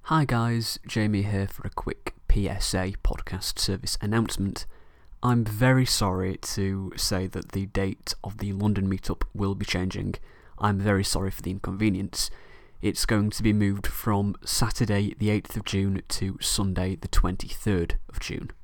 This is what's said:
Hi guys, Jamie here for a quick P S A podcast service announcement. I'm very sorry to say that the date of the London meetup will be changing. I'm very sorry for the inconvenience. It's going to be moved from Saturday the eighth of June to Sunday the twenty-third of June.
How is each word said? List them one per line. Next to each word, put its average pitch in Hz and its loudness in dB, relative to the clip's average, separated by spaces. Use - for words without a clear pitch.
Hi 156 4
guys, 117 0
Jamie 107 2
here 98 0
for - -8
a - -4
quick - -8
P 98 4
S 92 -2
A 95 0
podcast - -2
service 95 -2
announcement. 104 -2
I'm 120 4
very 127 4
sorry 92 0
to 98 -2
say 95 -2
that - -8
the 98 -2
date - -2
of 98 -8
the 104 -4
London 98 2
meetup 95 -2
will 98 0
be 98 -4
changing. 95 -2
I'm 101 2
very 101 4
sorry 95 0
for - -8
the 92 -4
inconvenience. 98 0
It's - 0
going 104 4
to 110 -4
be 107 6
moved 101 2
from 101 2
Saturday 104 2
the 104 2
eighth 104 0
of 104 -4
June 98 0
to - -2
Sunday 92 0
the - -10
twenty-third - 2
of - -4
June. - -6